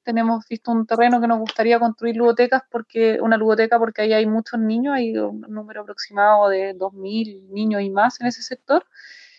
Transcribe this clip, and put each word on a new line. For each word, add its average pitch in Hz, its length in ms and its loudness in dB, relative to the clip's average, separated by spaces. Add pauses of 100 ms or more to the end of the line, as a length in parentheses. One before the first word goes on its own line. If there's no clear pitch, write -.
Tenemos 226 480 -2
visto 233 220 -6
un 226 160 0
terreno 240 340 2
que 233 60 0
nos 233 100 0
gustaría 226 400 0
construir 233 380 -2
ludotecas 240 560 2
porque, 226 500 0
una 226 160 2
ludoteca, 220 400 2
porque 226 240 -2
ahí 220 120 2
hay 220 120 2
muchos 220 340 -2
niños, 233 360 0
hay 226 200 -2
un 214 260 -6
número 214 400 -14
aproximado 202 680 2
de 196 240 -2
dos 185 200 -6
mil 196 600 -8
niños 208 300 -2
y 196 80 -4
más 208 280 0
en 240 60 -6
ese 240 160 -6
sector. 277 420 -2 (560)